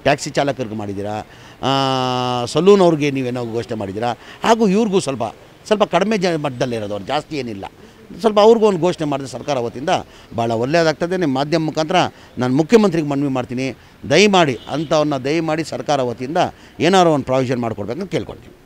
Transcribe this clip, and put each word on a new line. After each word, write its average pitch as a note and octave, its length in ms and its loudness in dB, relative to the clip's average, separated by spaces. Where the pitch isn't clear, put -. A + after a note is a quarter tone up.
ಟ್ಯಾಕ್ಸಿ D3 260 0
ಚಾಲಕರಿಗೆ C3 460 -2
ಮಾಡಿದ್ದೀರಾ, G#2 520 -6
ಆ, B2+ 840 -2
ಸಲೂನ್ F#3+ 360 4
ಅವ್ರಿಗೆ D3+ 300 4
ನೀವೇನೋ B2+ 340 -4
ಘೋಷಣೆ A2+ 300 -4
ಮಾಡಿದ್ದೀರಾ, G#2+ 360 -4
ಹಾಗೂ A3 240 4
ಇವ್ರಿಗೂ G3 320 2
ಸ್ವಲ್ಪ, C3+ 240 -4
ಸ್ವಲ್ಪ G#3 160 2
ಕಡಿಮೆ G3+ 340 0
ಜ-, F3+ 80 0
ಮಟ್ಟದಲ್ಲಿರೋದು B2+ 680 -2
ಅವ್ರು, G2+ 120 -8
ಜಾಸ್ತಿ D3 320 -6
ಏನಿಲ್ಲ, A2 280 -8
ಸ್ವಲ್ಪ G#3 200 4
ಅವ್ರಿಗೂ A3 280 8
ಒಂದು F#3+ 120 2
ಘೋಷಣೆ D#3+ 280 0
ಮಾಡಿದ್ರೆ C#3 240 -6
ಸರ್ಕಾರ B2+ 280 -4
ವತಿಯಿಂದ B2 300 -4
ಭಾಳ A#2 140 -2
ಒಳ್ಳೆಯದಾಗ್ತದೆ. D#3+ 680 0
ನಿಮ್ಮ D3+ 180 0
ಮಾಧ್ಯಮ D3+ 300 -2
ಮುಖಾಂತರ D#3 300 -2
ನಾನು B2+ 180 0
ಮುಖ್ಯಮಂತ್ರಿಗೆ E3 520 4
ಮನವಿ C#3+ 200 -2
ಮಾಡ್ತೀನಿ, B2+ 500 -6
ದಯಮಾಡಿ F3 500 4
ಅಂಥವ್ರನ್ನ D3+ 480 0
ದಯಮಾಡಿ D#3 460 -2
ಸರ್ಕಾರ C3+ 380 -2
ವತಿಯಿಂದ B2 360 -4
ಏನಾದ್ರು E3+ 340 4
ಒಂದು C3 120 0
ಪ್ರಾವಿಷನ್ B2+ 360 0
ಮಾಡಿಕೊಡ್ಬೇಕಂತ A#2 500 -6
ಕೇಳ್ಕೊಳ್ತೀನಿ. - 440 -8